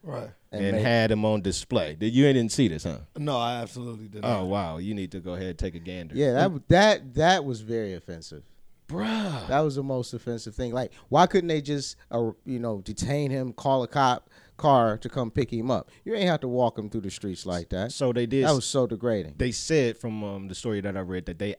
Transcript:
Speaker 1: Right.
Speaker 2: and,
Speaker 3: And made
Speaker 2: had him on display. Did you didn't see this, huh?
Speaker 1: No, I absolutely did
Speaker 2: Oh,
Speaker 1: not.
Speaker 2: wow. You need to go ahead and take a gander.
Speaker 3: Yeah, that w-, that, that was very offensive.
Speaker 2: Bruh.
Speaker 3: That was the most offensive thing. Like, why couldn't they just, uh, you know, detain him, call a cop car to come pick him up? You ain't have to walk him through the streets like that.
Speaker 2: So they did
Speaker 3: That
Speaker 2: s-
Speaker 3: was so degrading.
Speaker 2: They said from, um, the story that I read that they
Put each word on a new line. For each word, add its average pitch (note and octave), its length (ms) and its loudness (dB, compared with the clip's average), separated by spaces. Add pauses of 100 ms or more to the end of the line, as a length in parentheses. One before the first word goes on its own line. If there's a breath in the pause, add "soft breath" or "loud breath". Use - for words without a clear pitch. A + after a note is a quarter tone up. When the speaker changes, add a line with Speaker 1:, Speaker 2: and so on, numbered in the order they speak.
Speaker 1:
Right. B2 280 -10 (220)
Speaker 2:
and, G2+ 140 -4
Speaker 3:
And G2+ 120 2
made G#2+ 80 2
Speaker 2:
had A2+ 260 4
him G#2+ 140 2
on G#2+ 160 2
display. F2+ 540 -2
Did G#2+ 180 0
you C3 180 8
didn't A#2+ 220 2
see C3 160 4
this, D#2 160 -6
huh? D#2+ 140 -6 (180)
Speaker 1:
No, D3 200 -2
I A#2+ 200 -2
absolutely A#2 500 -12
did G2+ 160 -14
Speaker 2:
Oh, A2 60 -2
Speaker 1:
not. G2+ 180 0
Speaker 2:
wow. F#2 300 -2
You F#2+ 160 -4
need F#2+ 180 -6
to G2 80 -10
go F2+ 140 -8
ahead F#2 140 -6
and F2 120 -6
take F2 160 -4
a E2+ 40 -12
gander. E2+ 360 -10
Speaker 3:
Yeah, C3+ 180 2
that C#3 100 4
w-, F3 260 -2
that, F3 460 6
that E3 280 4
was B2+ 180 -4
very A2 340 -4
offensive. D#2+ 480 -14 (440)
Speaker 2:
Bruh. F#3+ 600 -4
Speaker 3:
That C3+ 140 2
was D3 140 0
the C#3 80 -4
most C3 300 -4
offensive A#2 420 -8
thing. B2 180 -4
Like, B2 180 -4 (180 soft breath)
why D#3 180 8
couldn't F3+ 220 2
they D#3 120 2
just, C#3+ 340 -4 (160 soft breath)
uh, A#2 200 0 (140)
you B2+ 140 -4
know, A2+ 220 -4
detain C3+ 500 -2
him, C3 220 -4
call C3+ 300 2
a A#2 40 -6
cop C3 420 2 (280 soft breath)
car A#2 400 6
to - 120 -8
come A#2+ 220 -4
pick C3 200 0
him A#2 200 -2
up? G#2+ 180 -2 (160 soft breath)
You A3 100 -4
ain't G3+ 140 2
have D3+ 120 2
to C3 80 -4
walk B2 280 2
him G#2 120 -6
through A2 120 -6
the F#2+ 100 -6
streets F#2+ 340 -8
like F2 240 -4
that. G2 240 -2
Speaker 2:
So C3 200 0
they A#2+ 120 0
did C3 200 2
Speaker 3:
That D3+ 40 4
Speaker 2:
s- D3+ 60 6
Speaker 3:
was B2 100 0
so B2+ 220 0
degrading. G2+ 500 -2
Speaker 2:
They B2+ 140 0
said B2+ 460 0
from, G#2+ 260 -6
um, G2 260 -8
the F#2 60 -8
story G#2+ 260 -2
that G2 160 -4
I F#2+ 40 -4
read F2+ 260 -4
that E2+ 120 -8
they G2+ 200 -4